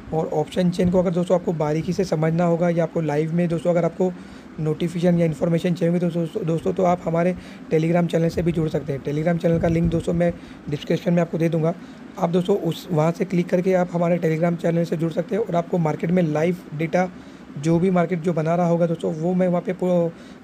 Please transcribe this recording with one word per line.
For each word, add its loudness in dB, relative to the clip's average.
और 0
option 0
chain 2
को 4
अगर 2
दोस्तों 2
आपको -2
बारीकी 0
से 0
समझना 0
होगा 2
या 0
आपको -2
live 0
में 2
दोस्तों 0
अगर 2
आपको 0
notification 2
या 4
information 0
चाहिए 0
होगी 2
तो 0
दोस्तों, -4
दोस्तों 0
तो 0
आप 4
हमारे 2
Telegram 2
channel 2
से -2
भी 2
जुड़ 0
सकते -4
हैं। -6
Telegram 0
channel 2
का 2
link 2
दोस्तों 0
मैं 2
description 0
में 4
आपको -2
दे 2
दूँगा, 0
आप 0
दोस्तों 2
उस, -4
वहाँ 2
से -2
click 0
करके 2
आप 2
हमारे 2
Telegram 2
channel 0
से -2
जुड़ -2
सकते -4
हैं 0
और -4
आपको 0
market 0
में 4
live 0
data 0
जो 2
भी 2
market 2
जो 0
बना 0
रहा 2
होगा 2
दोस्तों -2
वो -2
मैं 2
वहाँ 0
पे -4
पो-, 0